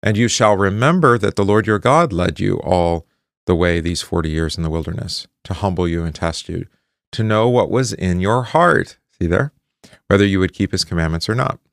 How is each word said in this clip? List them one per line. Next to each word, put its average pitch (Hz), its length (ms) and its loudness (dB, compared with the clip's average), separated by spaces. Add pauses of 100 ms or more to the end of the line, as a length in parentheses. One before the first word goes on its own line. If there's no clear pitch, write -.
And 104 160 0
you 117 100 2
shall 107 300 2
remember 123 600 2
that 101 200 -2
the 101 80 0
Lord 104 200 2
your 107 140 0
God 147 320 2
led 87 300 -2
you 98 160 0
all 85 500 0 (380)
the 90 100 2
way 85 240 2
these 82 220 -4
forty 80 280 -4
years 78 280 -2
in 87 60 -4
the 80 60 -2
wilderness, - 580 -6 (180)
to - 80 -8
humble 92 340 -2
you 82 160 -2
and 80 100 -6
test - 360 -6
you, 85 180 -8 (460)
to 113 100 -4
know 110 240 2
what 120 240 2
was 120 220 0
in 90 260 0
your 113 240 0
heart," 160 540 0 (200)
see 90 100 -2
there, 135 260 0 (540)
"whether 101 180 4
you 98 140 2
would 92 140 0
keep 98 200 -2
his 95 120 -2
commandments 82 440 -2
or 110 60 -2
not. - 240 -4 (140)